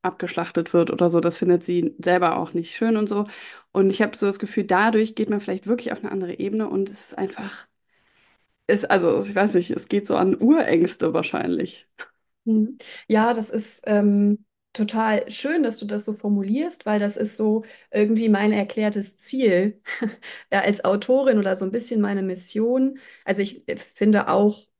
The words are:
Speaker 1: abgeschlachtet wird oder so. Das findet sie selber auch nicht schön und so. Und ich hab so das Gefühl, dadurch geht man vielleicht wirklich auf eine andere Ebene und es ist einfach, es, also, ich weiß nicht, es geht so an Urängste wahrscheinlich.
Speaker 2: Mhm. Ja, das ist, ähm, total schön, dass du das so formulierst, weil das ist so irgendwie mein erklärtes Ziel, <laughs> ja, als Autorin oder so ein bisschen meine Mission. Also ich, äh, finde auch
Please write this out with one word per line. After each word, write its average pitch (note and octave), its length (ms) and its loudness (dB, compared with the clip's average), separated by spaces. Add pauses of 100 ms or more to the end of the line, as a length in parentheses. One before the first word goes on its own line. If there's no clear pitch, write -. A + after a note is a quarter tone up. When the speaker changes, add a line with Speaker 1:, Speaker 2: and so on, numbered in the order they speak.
Speaker 1:
abgeschlachtet F3 680 -4
wird E3+ 180 4
oder F3 200 2
so. E3+ 100 4
Das E3+ 160 -2
findet F3 280 2
sie F3 380 -2
selber F3+ 360 2
auch E3 160 -6
nicht E3+ 220 -6
schön A3+ 200 2
und G#3+ 120 0
so. G#3 180 -2 (460)
Und G3 180 4
ich G3 120 -4
hab G#3 140 0
so G#3 100 -2
das G3 120 -2
Gefühl, G3+ 260 -4
dadurch G#3+ 500 2
geht G#3+ 160 -2
man G#3 100 0
vielleicht G3 260 -8
wirklich A#3+ 260 -2
auf - 80 -8
eine - 120 -8
andere F#3 260 -6
Ebene G#3 300 -4
und G3 220 -2
es - 200 -18
ist - 80 -12
einfach, - 480 -10 (1000)
es, G3+ 180 2
also, F3 380 2
ich G3+ 120 -6
weiß G3+ 200 2
nicht, F3 160 2
es - 180 -6
geht G3+ 180 0
so - 100 2
an F#3+ 240 4
Urängste F3+ 760 2
wahrscheinlich. - 760 -4 (560)
Speaker 2:
Mhm. A3 340 0 (300)
Ja, A3 260 4
das A3 160 -4
ist, - 360 -8
ähm, G#3 580 2 (280)
total A3 580 -2
schön, D4+ 320 -2
dass A3+ 160 -2
du G#3 80 -10
das G#3 180 -6
so G#3+ 100 -6
formulierst, G#3 720 -2
weil G#3 140 2
das G#3 160 -2
ist G#3+ 200 -4
so A3 280 0 (260)
irgendwie A3 380 2
mein G#3 240 4
erklärtes G#3 680 -2
Ziel, G#3 600 2 (200)
<laughs> - 520 -8
ja, G3 100 2
als G#3 220 0
Autorin A#3 540 4
oder F#3+ 180 0
so F#3+ 80 -6
ein F#3+ 80 -4
bisschen A#3 280 -2
meine G3+ 220 0
Mission. A#3 760 -2 (260)
Also G3 180 -2
ich, - 260 -8
äh, - 80 -6 (180)
finde G#3 340 2
auch G#3 380 2 (140)